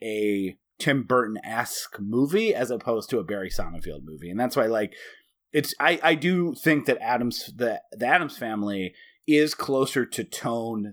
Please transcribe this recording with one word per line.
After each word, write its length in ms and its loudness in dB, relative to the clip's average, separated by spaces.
a 540 0
Tim 260 2
Burton-esque 960 -2
movie 540 2
as 160 0
opposed 400 -2
to 80 0
a 60 -2
Barry 260 -6
Sonnenfeld 540 -4
movie. 260 -12
And 80 -4
that's 180 0
why, 100 4
like, 260 0
it's, 260 0
I, 240 4
I 120 6
do 400 2
think 320 2
that 140 4
Addams, 560 -2
the, 240 -2
the 140 -2
Addams 300 2
Family 560 -4
is 280 4
closer 500 0
to 200 -6
tone 680 -6